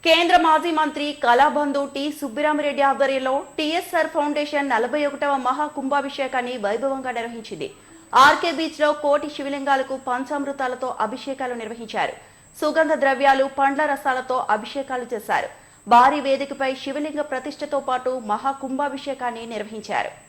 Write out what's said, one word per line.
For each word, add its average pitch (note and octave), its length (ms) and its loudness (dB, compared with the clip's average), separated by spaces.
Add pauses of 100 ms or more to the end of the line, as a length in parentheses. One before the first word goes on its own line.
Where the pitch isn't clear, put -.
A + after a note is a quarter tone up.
కేంద్ర E4+ 360 6
మాజీ D#4+ 320 4
మంత్రి D4+ 300 -2 (160)
కళాబంధు C#4 580 4 (140)
టి F3+ 80 -4 (160)
సుబ్బిరామిరెడ్డి C#4+ 720 0
ఆధ్వర్యంలో C4 440 0 (240)
టీఎస్ఆర్ D#4+ 580 0
ఫౌండేషన్ D4 600 0
నలభై A#3+ 340 0
ఒకటవ C#4+ 240 -2 (140)
మహా C#4 180 0 (100)
కుంభాభిషేకాన్ని C4+ 800 -2 (100)
వైభవంగా B3+ 520 -2
నిర్వహించింది. A3+ 520 -8 (440)
ఆర్కే D4+ 460 6
బీచ్లో D4+ 300 0 (140)
కోటి D4 340 2
శివలింగాలకు C4+ 580 -2 (120)
పంచామృతాలతో C4 840 -4 (180)
అభిషేకాలు B3+ 560 -6
నిర్వహించారు. A3 520 -6 (460)
సుగంధ D#4 420 2
ద్రవ్యాలు, C4+ 440 4 (120)
పండ్ల C#4 340 2
రసాలతో B3+ 460 -2 (160)
అభిషేకాలు B3 600 -6
చేశారు. G3+ 360 -2 (440)
భారీ C4+ 340 8
వేదికపై C4+ 420 0 (140)
శివలింగ D4 480 -4
ప్రతిష్టతో C#4+ 560 -4
పాటు B3+ 240 -2 (180)
మహా A#3+ 220 0 (100)
కుంభాభిషేకాన్ని C4 840 -4 (100)
నిర్వహించారు. G#3 580 -6 (160)